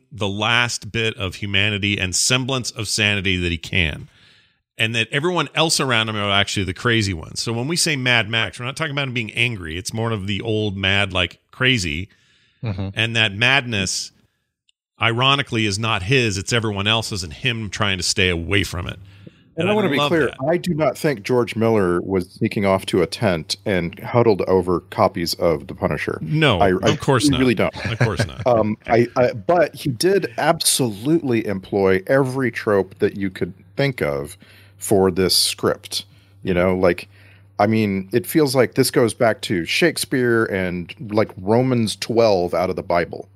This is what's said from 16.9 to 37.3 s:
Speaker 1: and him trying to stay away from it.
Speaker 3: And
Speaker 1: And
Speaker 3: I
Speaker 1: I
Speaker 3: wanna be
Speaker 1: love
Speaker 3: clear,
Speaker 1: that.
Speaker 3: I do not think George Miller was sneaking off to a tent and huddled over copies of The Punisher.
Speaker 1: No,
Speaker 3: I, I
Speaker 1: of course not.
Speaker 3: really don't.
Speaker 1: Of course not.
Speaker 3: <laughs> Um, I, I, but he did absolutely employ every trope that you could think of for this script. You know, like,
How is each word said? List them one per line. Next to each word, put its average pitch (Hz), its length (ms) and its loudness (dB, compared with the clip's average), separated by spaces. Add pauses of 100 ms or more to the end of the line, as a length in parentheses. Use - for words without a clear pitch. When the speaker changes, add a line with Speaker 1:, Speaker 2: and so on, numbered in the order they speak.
Speaker 1:
and 78 100 -10
him 113 380 -4
trying 98 280 -2
to 87 60 -6
stay 92 240 2
away 90 360 0
from 87 220 -6
it. - 120 -10 (580)
Speaker 3:
And 160 80 -2
Speaker 1:
And 185 40 0
Speaker 3:
I 208 40 2
Speaker 1:
I - 20 2
Speaker 3:
wanna 202 160 0
be 143 80 0
Speaker 1:
love 147 100 2
Speaker 3:
clear, 151 200 4
Speaker 1:
that. - 80 -8 (120)
Speaker 3:
I 175 80 2
do 180 180 -4
not 147 220 0
think 127 280 -2
George 120 320 2
Miller 107 440 4
was 95 300 -2
sneaking 107 340 -2
off 95 220 2
to 95 160 2
a 82 40 4
tent 87 500 -2 (100)
and 90 340 -2
huddled 113 420 4
over 90 380 2
copies - 540 0
of 76 320 0
The - 80 -12
Punisher. - 480 -4
Speaker 1:
No, 151 380 2
Speaker 3:
I, 98 80 6
I 92 220 2
Speaker 1:
of - 100 0
course 117 280 2
not. 139 100 2
Speaker 3:
really 127 160 4
don't. 92 200 0 (180)
Speaker 1:
Of 113 60 -6
course 107 280 0
not. 85 160 -12
Speaker 3:
<laughs> 98 40 -4
Um, 110 300 2 (100)
I, 117 300 4
I, 123 160 2
but 156 420 2
he 143 160 -6
did 160 480 0
absolutely 139 1080 0
employ 95 600 2
every 135 440 0
trope 98 500 0
that 104 160 0
you 98 120 -4
could 92 240 -6 (240)
think 139 240 -2
of 71 360 -4 (420)
for 95 320 4
this 87 260 2
script. - 720 -2 (380)
You 92 100 0
know, 92 220 4
like, 92 320 2 (500)